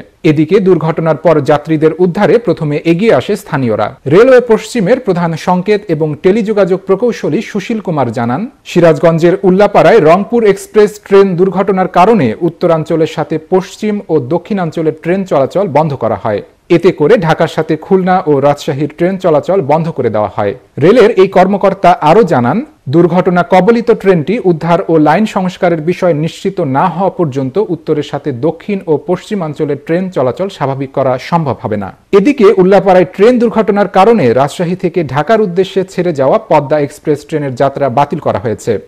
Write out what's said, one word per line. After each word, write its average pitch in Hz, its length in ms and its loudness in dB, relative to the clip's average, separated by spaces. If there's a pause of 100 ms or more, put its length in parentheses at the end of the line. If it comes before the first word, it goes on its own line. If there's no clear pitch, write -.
(240)
এদিকে 156 360 2
দুর্ঘটনার 165 560 0
পর 156 260 2
যাত্রীদের 151 580 0
উদ্ধারে 185 380 2
প্রথমে 156 380 -4 (100)
এগিয়ে 170 280 2
আসে 147 220 0
স্থানীয়রা। 110 520 -2 (180)
রেলওয়ে 240 360 6
পশ্চিমের 220 580 0
প্রধান 170 360 -2
সংকেত 185 520 -2
এবং 151 280 -2
টেলিযোগাযোগ 196 640 0
প্রকৌশলী 196 640 -2
সুশীল 214 380 -6
কুমার 143 320 -4
জানান, 120 300 -4 (240)
সিরাজগঞ্জের 165 760 2
উল্লাপাড়ায় 196 560 4
রংপুর 196 440 2
এক্সপ্রেস 208 480 2 (120)
ট্রেন 196 320 2
দুর্ঘটনার 185 520 0
কারণে 175 540 2
উত্তরাঞ্চলের 165 680 0
সাথে 160 280 -6 (140)
পশ্চিম 202 600 -4
ও 160 100 0
দক্ষিণাঞ্চলের 165 840 -4
ট্রেন 190 240 -2
চলাচল 170 420 -2
বন্ধ 143 280 -2
করা 110 200 -4
হয়। 104 260 -4 (280)
এতে 170 220 2
করে 160 260 2
ঢাকার 160 300 0
সাথে 156 300 -4
খুলনা 185 480 0
ও 147 140 2
রাজশাহীর 143 580 -2
ট্রেন 180 200 -2
চলাচল 175 440 0
বন্ধ 156 300 -2
করে 120 180 -4
দেওয়া 107 260 -2
হয়। 104 180 -2 (280)
রেলের 214 300 6
এই 190 160 4
কর্মকর্তা 190 640 2 (100)
আরও 170 220 4
জানান, 160 420 0 (240)
দুর্ঘটনা 175 540 2
কবলিত 220 480 2
ট্রেনটি 190 540 0
উদ্ধার 170 420 0
ও 165 100 2
লাইন 156 280 2
সংস্কারের 180 560 -2
বিষয় 175 320 -2
নিশ্চিত 165 480 -6
না 147 260 0
হওয়া 180 220 -4
পর্যন্ত 135 460 -4 (140)
উত্তরের 151 340 -4
সাথে 147 280 -8
দক্ষিণ 165 560 -4
ও 160 60 0 (140)
পশ্চিমাঞ্চলের 160 760 -6
ট্রেন 180 240 -4
চলাচল 185 400 -2
স্বাভাবিক 135 420 -6
করা 131 280 -2
সম্ভব 156 420 -2
হবে 104 160 -4
না। 98 120 -8 (220)
এদিকে 202 340 4 (120)
উল্লাপাড়ায় 185 480 4
ট্রেন 220 340 2
দুর্ঘটনার 208 480 0
কারণে 190 460 2
রাজশাহী 160 420 -2
থেকে 180 280 -4
ঢাকার 147 380 0
উদ্দেশ্যে 185 420 -2
ছেড়ে 180 300 -4
যাওয়া 139 240 2 (120)
পদ্মা 151 300 0
এক্সপ্রেস 147 460 -4
ট্রেনের 143 300 -6
যাত্রা 139 340 -2
বাতিল 143 300 -2
করা 110 200 -2
হয়েছে। 107 480 -4